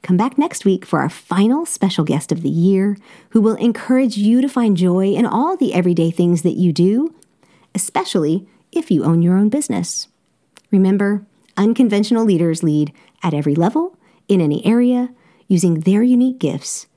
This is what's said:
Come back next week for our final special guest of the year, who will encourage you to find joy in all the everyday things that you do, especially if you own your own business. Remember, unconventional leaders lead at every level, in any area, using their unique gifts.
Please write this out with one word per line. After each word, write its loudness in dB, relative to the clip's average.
Come 0
back -2
next -4
week 0
for -2
our -2
final -2
special -2
guest -2
of -4
the -4
year, 0
who 2
will 2
encourage -2
you 2
to -2
find 0
joy 0
in 0
all -2
the -2
everyday 2
things 0
that -2
you 2
do, 0
especially -2
if -4
you 2
own 2
your 2
own 2
business. -4
Remember, 0
unconventional 2
leaders 0
lead 0
at 0
every 0
level, -2
in 2
any -2
area, 2
using 2
their 2
unique 2
gifts. -6